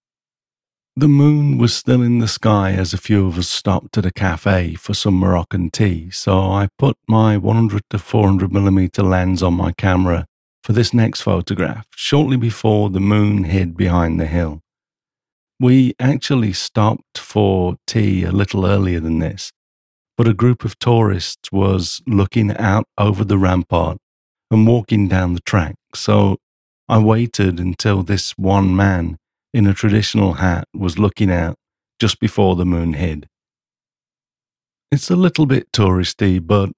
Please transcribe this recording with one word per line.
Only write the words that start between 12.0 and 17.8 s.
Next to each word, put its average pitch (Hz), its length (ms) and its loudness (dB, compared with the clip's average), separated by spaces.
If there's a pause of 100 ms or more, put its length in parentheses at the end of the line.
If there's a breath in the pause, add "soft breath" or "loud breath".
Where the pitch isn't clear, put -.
before 107 540 0
the 95 100 -2
moon 104 420 2
hid 87 340 -2
behind 87 440 0
the 82 60 -4
hill. 80 340 -4 (960)
We 127 400 4
actually 127 540 0
stopped - 680 -4
for 95 560 0 (140)